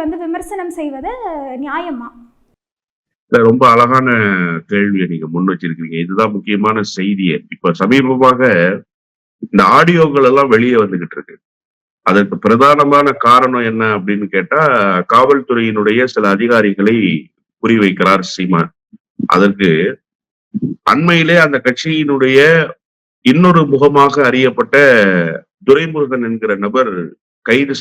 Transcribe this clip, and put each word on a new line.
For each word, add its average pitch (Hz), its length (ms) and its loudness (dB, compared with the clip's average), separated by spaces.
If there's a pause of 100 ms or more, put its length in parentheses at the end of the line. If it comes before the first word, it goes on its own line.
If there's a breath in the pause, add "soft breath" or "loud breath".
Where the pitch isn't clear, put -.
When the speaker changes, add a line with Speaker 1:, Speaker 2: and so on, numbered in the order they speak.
Speaker 1:
வந்து 320 220 -8
விமர்சனம் 359 540 -10
செய்வது 294 340 -10 (500)
நியாயமா? 294 460 -10 (1200)
Speaker 2:
இல்ல, 117 200 2
ரொம்ப 127 140 2 (100)
அழகான 120 460 2 (540)
கேள்வியை 101 420 -2
நீங்க 78 220 -10
முன் 95 160 0
வச்சிருக்கீங்க. 82 520 -10
இதுதான் 104 320 -4
முக்கியமான 104 500 -4 (100)
செய்தியே. 95 420 -2 (180)
இப்ப - 260 -4
சமீபமாக 127 680 2 (920)
இந்த 98 180 0 (120)
ஆடியோக்கள் 156 520 4
எல்லாம் 135 260 2
வெளியே 120 260 2
வந்துகிட்டு 95 360 -4
இருக்கு. - 200 -16 (680)
அதற்கு 98 300 0 (100)
பிரதானமான 143 640 4 (140)
காரணம் 123 440 2
என்ன 110 140 -4 (140)
அப்படின்னு 101 360 -4
கேட்டா, 98 280 -2 (520)
காவல்துறையினுடைய 117 840 0 (140)
சில 107 120 -2 (100)
அதிகாரிகளை 107 600 2 (680)
குறிவைக்கிறார் 95 680 0
சீமான். 92 380 -2 (640)
அதற்கு 98 340 0 (1200)
அண்மையிலே 170 540 2
அந்த 139 220 -2
கட்சியினுடைய 139 800 0 (760)
இன்னொரு 165 380 4 (120)
முகமாக 139 560 2
அறியப்பட்ட 127 440 0 (920)
துரைமுருகன் 139 600 0
என்கிற 110 200 -4 (140)
நபர் 117 280 -2 (580)
கைது 135 300 -2